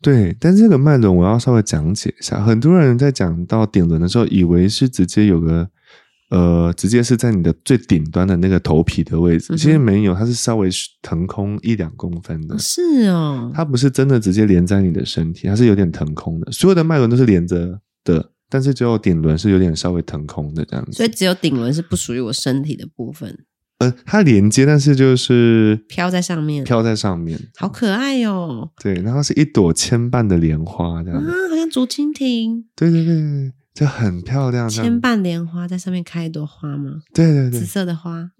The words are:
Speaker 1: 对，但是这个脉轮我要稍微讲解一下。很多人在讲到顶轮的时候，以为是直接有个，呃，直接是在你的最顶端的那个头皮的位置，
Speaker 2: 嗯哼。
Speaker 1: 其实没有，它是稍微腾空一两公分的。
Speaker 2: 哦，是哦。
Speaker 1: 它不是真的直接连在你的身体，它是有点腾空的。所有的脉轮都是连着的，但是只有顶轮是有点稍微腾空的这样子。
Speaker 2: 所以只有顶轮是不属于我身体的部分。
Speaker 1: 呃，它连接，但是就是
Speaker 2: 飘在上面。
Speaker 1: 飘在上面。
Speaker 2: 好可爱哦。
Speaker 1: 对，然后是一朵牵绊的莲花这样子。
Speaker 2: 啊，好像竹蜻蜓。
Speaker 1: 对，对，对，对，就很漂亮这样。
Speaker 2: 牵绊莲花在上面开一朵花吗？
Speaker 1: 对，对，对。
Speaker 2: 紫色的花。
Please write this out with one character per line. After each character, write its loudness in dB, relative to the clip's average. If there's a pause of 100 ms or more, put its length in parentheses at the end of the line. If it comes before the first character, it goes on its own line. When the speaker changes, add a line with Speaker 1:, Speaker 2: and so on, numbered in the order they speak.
Speaker 1:
对， 4
但 4
是 8
这 8
个 6
脉 4
轮 6
我 6
要 4
稍 2
微 4
讲 -2
解 -6
一 -16
下。 -4
很 2
多 4
人 4
在 2
讲 -2
到 0
顶 2
轮 0
的 0
时 0
候， 4
以 2
为 4
是 0
直 0
接 2
有 4
个， 0 (600)
呃， 2
直 -4
接 4
是 0
在 0
你 0
的 0 (120)
最 2
顶 0
端 0
的 0
那 0
个 2
头 2
皮 -2
的 -4
位 2
置， -8
Speaker 2:
嗯 -2
哼。 -4
Speaker 1:
其 2
实 4
没 2
有， 2
它 -2
是 -2
稍 -2
微 0 (320)
腾 -4
空 -8
一 -2
两 -6
公 -10
分 -10
的。 -10
Speaker 2:
哦， -6
是 0
哦。 -2
Speaker 1:
它 -2
不 -4
是 2
真 0
的 2
直 0
接 2
连 4
在 0
你 0
的 -4
身 -6
体， -8
它 0
是 4
有 4
点 0
腾 -6
空 -8
的。 -10
所 2
有 4
的 2
脉 0
轮 2
都 2
是 4
连 4
着 -4 (240)
的， -2 (160)
但 -2
是 0
只 -2
有 0
顶 0
轮 0
是 0
有 4
点 2
稍 -4
微 -2
腾 -10
空 -10
的 -6
这 -10
样 -8
子。 -14
Speaker 2:
所 -4
以 0
只 -4
有 0
顶 -2
轮 -2
是 -2
不 -6
属 -8
于 -4
我 -6
身 -4
体 -6
的 -18
部 -12
分。 -16 (440)
Speaker 1:
呃， 0 (140)
它 2
连 6
接， 4
但 4
是 4
就 4
是 4
Speaker 2:
飘 -4
在 -2
上 -4
面。 -4
Speaker 1:
飘 0
在 0
上 -4
面。 -8 (180)
Speaker 2:
好 -6
可 -4
爱 -4
哦。 -6 (100)
Speaker 1:
对， -2
然 -4
后 -2
是 -4
一 2
朵 2
牵 0
绊 0
的 2
莲 0
花 -6
这 -8
样 -4
子。 -6
Speaker 2:
啊， -4 (160)
好 -2
像 -2
竹 -2
蜻 -6
蜓。 -4 (100)
Speaker 1:
对， 2
对， 2
对， 0
对， -4 (220)
就 0
很 -2
漂 -2
亮 -2
这 -6
样。 0
Speaker 2:
牵 0
绊 0
莲 -4
花 -10
在 -8
上 -8
面 -6
开 -10
一 -8
朵 -10
花 -12
吗？ -10 (200)
Speaker 1:
对， 4
对， 0
对。 -4
Speaker 2:
紫 -6
色 -6
的 -6
花。 -12